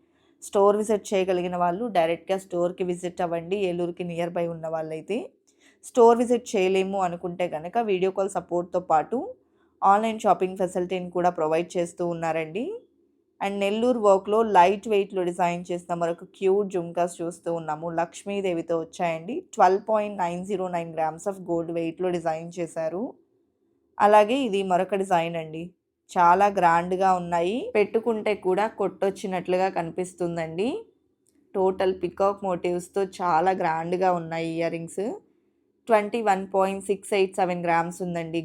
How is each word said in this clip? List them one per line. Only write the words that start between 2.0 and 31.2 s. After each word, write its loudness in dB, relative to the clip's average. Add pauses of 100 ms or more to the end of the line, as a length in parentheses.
స్టోర్‌కి -2
విజిట్ -4
అవ్వండి. -4
ఏలూరుకి -2
నియర్ -4
బై -2
ఉన్న -8
వాళ్ళైతే. -6 (640)
స్టోర్ 8
విజిట్ 0
చేయలేము 2
అనుకుంటే -4
కనుక -4
వీడియో 0
కాల్ -2
సపోర్ట్‌తో -4
పాటు 0 (640)
ఆన్‌లైన్ 4
షాపింగ్ 0
ఫెసిలిటీని -4
కూడా 0
ప్రొవైడ్ 0
చేస్తూ -4
ఉన్నారండి. -4 (760)
And -4
నెల్లూరు 0
వర్క్‌లో 4 (100)
లైట్ 4
వెయిట్‌లో 0
డిజైన్ -2
చేసిన -6
మరొక -4
క్యూట్ 0
జుంకాస్ -2
చూస్తూ -8
ఉన్నాము. -6
లక్ష్మీదేవితో -4
వచ్చాయండి. -4 (140)
ట్వెల్వ్ 4
పాయింట్ 0
నైన్ -2
జీరో -4
నైన్ -6
grams -4
of -6
gold -2
వెయిట్‌లో -2
డిజైన్ -4
చేశారు. -6 (920)
అలాగే 6
ఇది 0
మరొక 0
డిజైన్ 0
అండి. -8 (480)
చాలా 6
గ్రాండ్‌గా 4
ఉన్నాయి. 0 (120)
పెట్టుకుంటే 0
కూడా 0
కొట్టొచ్చినట్లుగా -2
కనిపిస్తుందండి. -4 (840)